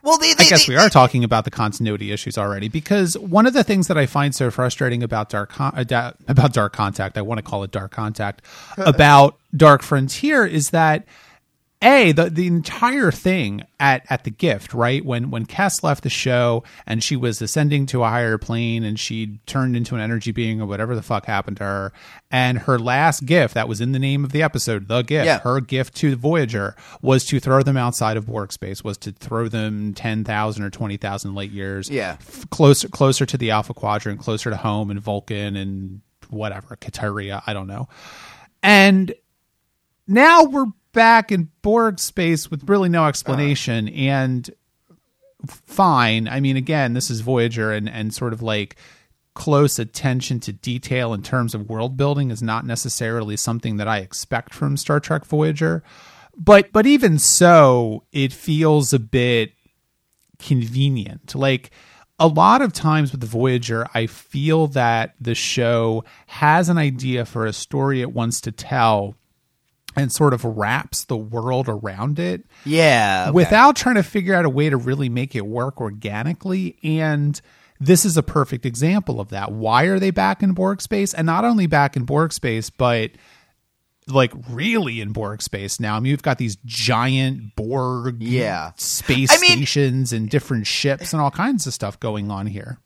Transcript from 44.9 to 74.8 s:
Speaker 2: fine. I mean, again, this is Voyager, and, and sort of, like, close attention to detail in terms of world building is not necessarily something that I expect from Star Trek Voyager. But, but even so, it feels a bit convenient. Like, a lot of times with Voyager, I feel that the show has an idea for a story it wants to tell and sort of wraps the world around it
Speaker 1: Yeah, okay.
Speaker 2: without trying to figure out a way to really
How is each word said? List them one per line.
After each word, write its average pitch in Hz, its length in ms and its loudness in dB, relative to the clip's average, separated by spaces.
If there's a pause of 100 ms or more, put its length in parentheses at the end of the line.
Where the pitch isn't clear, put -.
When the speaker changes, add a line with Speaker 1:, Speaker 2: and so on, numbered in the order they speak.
Speaker 2:
fine. 120 840 0
I 135 120 -6
mean, 135 180 0
again, 131 360 -2
this 123 180 -4
is 110 100 -6
Voyager, 117 500 -2
and, 107 160 -4
and 110 260 -6
sort 120 200 -6
of, 113 80 -10
like, 107 360 -6 (580)
close 147 420 2
attention 127 600 -4
to - 120 -12
detail 123 600 -6
in 101 80 -6
terms 120 320 -4
of 107 160 -10
world 117 280 -6
building 143 340 0
is 110 100 -8
not 113 240 -4
necessarily 113 720 -4
something 117 400 -4
that 107 100 -4
I 110 120 -2
expect - 560 -8
from 143 220 -2
Star 147 220 -2
Trek 147 260 -4
Voyager. 156 580 -2 (520)
But, 202 380 8
but 214 140 4
even 240 320 4
so, 127 920 6
it 139 220 -2
feels 151 600 2
a 131 60 2
bit 120 520 0 (880)
convenient. 123 960 -2
Like, 135 360 -2 (480)
a 165 80 4
lot 180 340 4
of 220 120 -2
times 156 380 -2
with 127 120 -8
Voyager, 117 680 -2
I 113 140 -2
feel 156 600 -2
that 117 540 -2
the 120 140 -4
show 117 680 -2 (240)
has 160 420 2
an 170 80 2
idea 131 480 -2
for 113 200 -6
a 107 80 -4
story 135 480 -4
it 120 100 -6
wants 117 300 -4
to 113 100 -10
tell 107 640 0 (800)
and 135 160 0
sort 147 220 2
of 113 120 -4
wraps 110 600 -4
the 123 120 -4
world 120 500 -4
around 110 520 -6
it 180 240 -4 (220)
Speaker 1:
Yeah, 120 640 4
okay. - 20 0
Speaker 2:
without 208 440 6
trying 247 200 0
to 196 80 2
figure 190 320 -2
out 175 100 2
a 147 40 2
way 147 200 0
to 139 80 0
really 127 320 -2